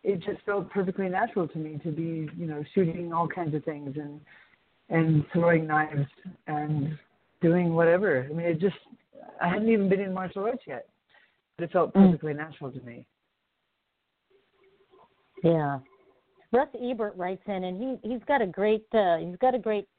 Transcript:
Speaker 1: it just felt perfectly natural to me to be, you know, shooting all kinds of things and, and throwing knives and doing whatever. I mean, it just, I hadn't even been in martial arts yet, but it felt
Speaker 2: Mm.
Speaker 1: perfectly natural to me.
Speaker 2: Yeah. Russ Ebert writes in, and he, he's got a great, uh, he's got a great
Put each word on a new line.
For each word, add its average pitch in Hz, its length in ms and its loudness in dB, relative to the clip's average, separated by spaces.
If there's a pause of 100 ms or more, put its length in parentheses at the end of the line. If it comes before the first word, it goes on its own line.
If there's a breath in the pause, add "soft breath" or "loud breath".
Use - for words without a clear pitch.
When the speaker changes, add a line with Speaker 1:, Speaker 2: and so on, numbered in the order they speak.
Speaker 1:
it 190 180 -2
just 202 240 -6
felt 202 240 -4
perfectly 190 400 -2
natural 190 380 -2
to - 100 -10
me 156 260 -8
to 165 80 -4
be, 160 460 -6
you 170 80 -8
know, 151 180 -6 (120)
shooting 175 360 0
all 165 160 0
kinds 160 280 -4
of 147 100 -4
things 147 320 -8
and, 147 240 -12 (680 soft breath)
and 160 440 4
throwing 170 340 4
knives 151 380 0 (420)
and 151 500 -2 (440)
doing 170 320 4
whatever. 165 560 4
I 151 40 -8
mean, 170 120 -4
it 165 160 0
just, 190 140 0 (680)
I 175 80 0
hadn't 214 200 2
even 202 200 4
been 190 120 4
in 190 120 -4
martial 185 320 -6
arts 240 220 -4
yet, 123 200 -12 (680 soft breath)
but 170 80 -6
it 170 80 -12
felt 175 200 2
Speaker 2:
Mm. 196 180 10
Speaker 1:
perfectly 151 220 -2
natural 147 380 -10
to 131 100 -14
me. 120 240 -18 (2500)
Speaker 2:
Yeah. 151 360 2 (720)
Russ 277 180 2 (120)
Ebert 226 340 -4
writes 185 320 -8
in, 190 180 -4
and 180 120 -6 (240)
he, 220 80 -10
he's 240 180 -6
got 277 140 2
a 196 60 0
great, 214 460 0
uh, 185 240 4
he's 175 220 -8
got 254 160 4
a 240 40 -2
great 208 280 -4 (120)